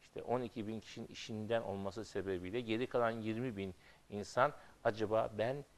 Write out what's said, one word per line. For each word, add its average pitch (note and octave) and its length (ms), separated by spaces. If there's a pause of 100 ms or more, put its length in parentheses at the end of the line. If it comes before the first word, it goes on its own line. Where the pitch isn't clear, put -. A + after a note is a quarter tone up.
İşte - 200
on B2 200
iki A2+ 260
bin A2 120
kişinin - 280
işinden G#2+ 540
olması G2 440
sebebiyle F#2+ 560
geri A2+ 260
kalan A#2+ 240
yirmi A2+ 460
bin G2 180 (340)
insan, A#2+ 440 (300)
"Acaba A2 540
ben C3 280 (120)